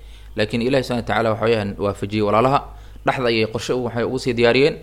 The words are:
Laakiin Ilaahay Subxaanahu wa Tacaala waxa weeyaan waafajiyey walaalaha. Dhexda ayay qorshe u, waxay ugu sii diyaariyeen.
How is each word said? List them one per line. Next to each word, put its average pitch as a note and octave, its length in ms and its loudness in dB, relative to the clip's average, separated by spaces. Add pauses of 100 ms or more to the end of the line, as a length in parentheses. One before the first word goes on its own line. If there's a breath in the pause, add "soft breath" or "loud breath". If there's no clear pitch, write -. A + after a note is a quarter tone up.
(360 soft breath)
Laakiin A2 260 -2
Ilaahay B2+ 220 0
Subxaanahu B2 180 -4
wa - 60 -8
Tacaala A2 240 0
waxa G#2 140 -2
weeyaan G#2 340 0
waafajiyey G2+ 480 -2
walaalaha. B2 320 4 (460 loud breath)
Dhexda C3 220 0
ayay A2+ 260 2
qorshe A#2+ 200 -2
u, B2+ 120 -2
waxay A2+ 180 -4
ugu B2+ 160 -2
sii B2+ 140 -2
diyaariyeen. B2 500 4